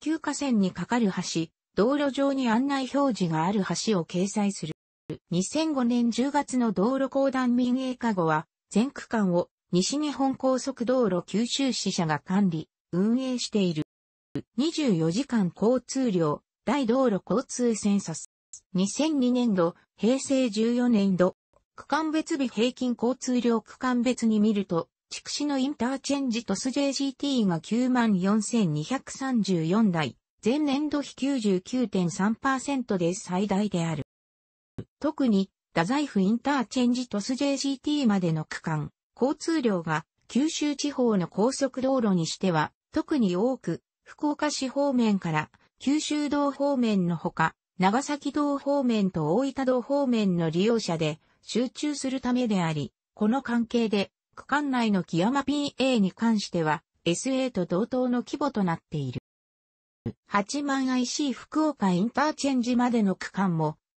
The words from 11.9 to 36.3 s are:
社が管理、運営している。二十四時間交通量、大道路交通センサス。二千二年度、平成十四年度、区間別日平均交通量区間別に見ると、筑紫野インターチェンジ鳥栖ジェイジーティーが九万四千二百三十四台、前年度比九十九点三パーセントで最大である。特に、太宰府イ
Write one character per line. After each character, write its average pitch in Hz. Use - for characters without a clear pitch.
社 175
が 151
管 196
理、 160
運 214
営 254
し -
て 214
い 180
る。 151
二 302
十 285
四 160
時 202
間 196
交 247
通 262
量、 160
大 277
道 254
路 190
交 226
通 240
セ 202
ン 202
サ 165
ス。 -
二 185
千 294
二 247
年 247
度、 175
平 240
成 262
十 220
四 247
年 196
度、 180
区 -
間 311
別 311
日 269
平 240
均 247
交 247
通 247
量 233
区 -
間 247
別 240
に 214
見 208
る 196
と、 165
筑 -
紫 -
野 285
イ 262
ン 294
タ 226
ー 269
チ 277
ェ 277
ン 269
ジ 233
鳥 190
栖 -
ジ 285
ェ 285
イ 277
ジ 277
ー 269
テ -
ィ 262
ー 202
が 170
九 247
万 226
四 202
千 208
二 151
百 254
三 254
十 175
四 202
台、 156
前 269
年 294
度 285
比 -
九 277
十 202
九 254
点 180
三 202
パ 269
ー 254
セ 285
ン 247
ト 208
で 175
最 185
大 202
で 175
あ 165
る。 143
特 285
に、 196
太 170
宰 277
府 214
イ 190